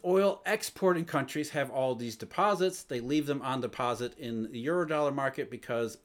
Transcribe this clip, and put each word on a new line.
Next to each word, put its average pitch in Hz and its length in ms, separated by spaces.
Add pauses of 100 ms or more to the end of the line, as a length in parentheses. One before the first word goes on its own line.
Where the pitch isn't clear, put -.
oil 190 420
exporting 185 580
countries 147 460
have 143 180
all 131 280
these 117 180
deposits, 185 720
they 127 160
leave 139 260
them 139 160
on 131 180
deposit 120 560
in 117 360
the 120 120
eurodollar 151 480
market 135 380
because 117 540